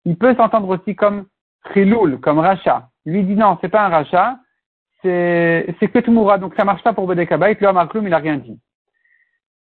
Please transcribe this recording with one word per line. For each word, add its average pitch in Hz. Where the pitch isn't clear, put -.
il 170
peut 247
s'entendre 202
aussi 190
comme 202
Khilul, 196
comme 151
rachat. 160
Lui 185
dit 196
non, 196
c'est 185
pas 208
un -
rachat, 180
c'est, 175
c'est 208
que 247
Tumura, 220
donc 180
ça 208
marche 196
pas 233
pour 190
Bedek 175
Habayit, 185
le 202
Amar 175
Klum, 214
il 170
a 160
rien 151
dit. 123